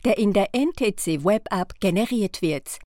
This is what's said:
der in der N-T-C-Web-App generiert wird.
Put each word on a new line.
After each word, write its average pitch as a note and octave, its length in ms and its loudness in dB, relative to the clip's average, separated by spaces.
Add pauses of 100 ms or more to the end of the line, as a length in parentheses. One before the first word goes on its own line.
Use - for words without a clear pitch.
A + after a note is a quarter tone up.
der A#3+ 100 2
in G#3 160 2
der G3 220 2
N-T-C-Web-App G3+ 1200 0
generiert G3 640 0
wird. D#3 380 -4 (160)